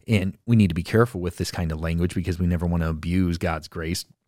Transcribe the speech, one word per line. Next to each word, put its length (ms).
And 380
we 100
need 140
to 60
be 80
careful 400
with 160
this 120
kind 220
of 80
language 340
because 240
we 80
never 200
wanna 240
abuse 480
God's 300
grace. 360